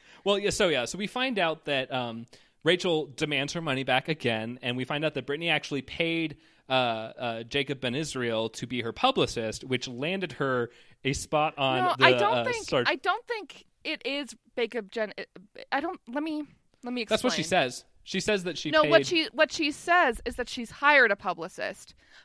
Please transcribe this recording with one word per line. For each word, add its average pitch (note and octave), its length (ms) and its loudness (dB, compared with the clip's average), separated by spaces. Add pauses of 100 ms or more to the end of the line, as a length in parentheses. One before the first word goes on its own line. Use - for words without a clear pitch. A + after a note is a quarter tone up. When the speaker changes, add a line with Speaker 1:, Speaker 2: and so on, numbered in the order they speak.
(240)
Speaker 1:
Well, G3+ 160 2
yeah, G3+ 120 0
so, G3+ 180 2
yeah, B2+ 160 2
so F3 120 -8
we G3+ 100 -4
find B3+ 320 -2
out D#3+ 260 0
that, C3+ 260 -2
um, A#2 360 -4 (360)
Rachel E3 520 2
demands D3 380 -2
her E3+ 80 -6
money C3+ 220 -2
back B2+ 240 2
again, A#2+ 540 -2
and B2 160 -4
we B2+ 80 -4
find D3 180 -4
out D3+ 120 -2
that B2+ 100 -6
Brittany E3 240 -4
actually D3 320 0
paid, E3 560 -4 (320)
uh, - 20 0 (460)
uh, A#2 260 -4
Jacob C#3 380 -2
Ben B2 140 -2
Israel A#2+ 540 -2
to - 180 -10
be B2 160 -4
her A2+ 100 -4
publicist, A#2+ 680 0
which B2+ 240 -2
landed D3+ 460 -6
her B2+ 360 0 (340)
a C3 100 0
spot D3+ 440 0
on C3+ 260 2
Speaker 2:
No, - 140 2
Speaker 1:
the, - 80 6
Speaker 2:
I - 80 10
don't - 240 4
Speaker 1:
uh, - 80 0
Speaker 2:
think, A#4 240 -4
Speaker 1:
Sart- C#3+ 180 2
Speaker 2:
I D#4 100 2
don't G4+ 300 -2
think G#4+ 380 -10 (180)
it D4 220 -6
is C#4 300 -6 (200)
Jacob A3+ 360 -4
Jen-, G#3+ 220 -4 (580)
I C4+ 80 0
don't, E4+ 280 -6
let C4+ 160 -4
me, D4+ 200 -4 (400)
let B3 100 -6
me B3 80 -2
explain. A3 140 0
Speaker 1:
That's - 80 0
what B3+ 100 2
she A#3+ 100 0
says. D3 420 0 (180)
She - 160 -4
says G3 240 0
that E3+ 140 -6
she D#3+ 140 -4
Speaker 2:
No, D#4 120 6
Speaker 1:
paid D4+ 80 4
Speaker 2:
what D#4+ 160 6
she, D#4+ 260 2
what D#4 180 2
she D4+ 200 0
says E4 540 2
is B3 100 -6
that A#3+ 140 -6
she's A#3+ 200 -8
hired C#4 420 6
a G3+ 40 2
publicist - 800 -8 (300)